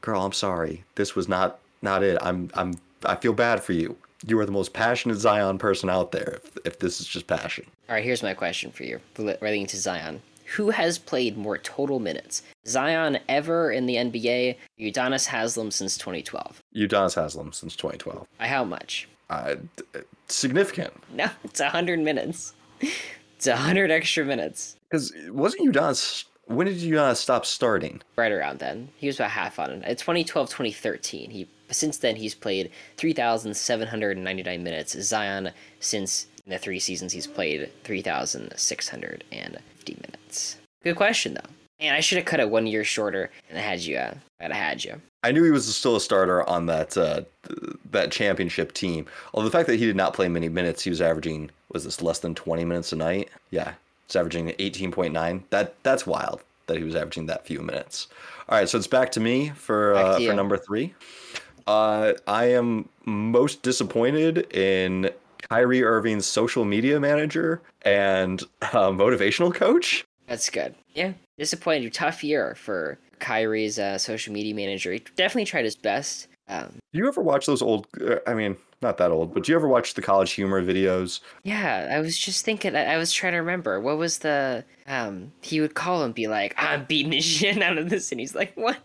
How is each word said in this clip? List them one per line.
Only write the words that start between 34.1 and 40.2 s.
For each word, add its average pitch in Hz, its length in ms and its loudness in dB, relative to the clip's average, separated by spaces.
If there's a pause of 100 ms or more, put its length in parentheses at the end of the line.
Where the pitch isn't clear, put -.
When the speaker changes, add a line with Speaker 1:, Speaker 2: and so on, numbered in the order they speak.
Speaker 2:
ninety-nine 92 440 -6
minutes. 80 380 -6
Zion, 101 480 -2 (300)
since - 480 -4 (180)
in 98 60 -12
the 92 80 -6
three 92 200 -6
seasons, 90 340 -6
he's 85 120 -8
played 76 460 -4 (120)
three 98 200 -6
thousand 64 520 -4
six - 320 -4
hundred 50 440 -10
and 50 260 -12 (180)
fifty - 200 -14
minutes. - 600 -10 (260)